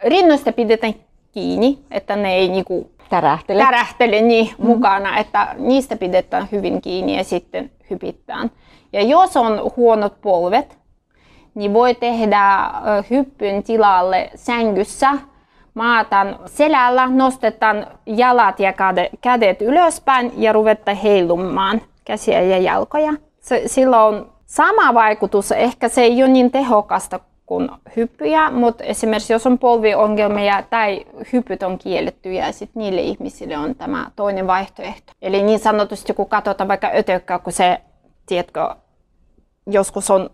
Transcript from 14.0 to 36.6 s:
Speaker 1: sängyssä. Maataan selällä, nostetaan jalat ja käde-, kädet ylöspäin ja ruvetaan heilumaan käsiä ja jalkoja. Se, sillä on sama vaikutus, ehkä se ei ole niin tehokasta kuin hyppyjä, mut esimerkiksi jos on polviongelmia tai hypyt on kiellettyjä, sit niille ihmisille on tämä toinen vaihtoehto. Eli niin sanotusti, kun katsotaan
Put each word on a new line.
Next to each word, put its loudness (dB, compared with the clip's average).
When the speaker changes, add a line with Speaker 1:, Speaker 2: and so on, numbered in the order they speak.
Speaker 1:
sängyssä. -2
Maataan 0
selällä, 2
nostetaan 0
jalat 2
ja 0
käde-, 0
kädet 2
ylöspäin 2
ja 2
ruvetaan 2
heilumaan 0
käsiä -2
ja 2
jalkoja. -2
Se, -2
sillä 4
on -2
sama 2
vaikutus, 2
ehkä -2
se 0
ei 4
ole 6
niin 4
tehokasta -2
kuin -4
hyppyjä, 0
mut 0
esimerkiksi -4
jos 0
on 2
polviongelmia 2
tai -2
hypyt -4
on -4
kiellettyjä, -6
sit -16
niille -4
ihmisille -8
on -6
tämä -10
toinen -4
vaihtoehto. -6
Eli -2
niin 2
sanotusti, -2
kun -6
katsotaan -2